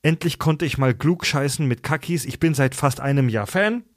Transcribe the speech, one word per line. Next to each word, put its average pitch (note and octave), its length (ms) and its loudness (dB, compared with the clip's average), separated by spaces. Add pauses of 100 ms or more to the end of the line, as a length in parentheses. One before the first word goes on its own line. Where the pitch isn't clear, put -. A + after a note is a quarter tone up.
Endlich D#3+ 360 0
konnte D#3 280 0
ich C3+ 120 -4
mal C3 160 2
klug E3+ 320 0
scheißen C#3+ 400 -2
mit A#2+ 160 0
Kakis. D#3 420 -2
Ich C3 140 -8
bin D#3+ 160 2
seit C3 200 2
fast - 260 0
einem C#3 280 2
Jahr A2 180 -2
Fan G#3+ 380 -2 (120)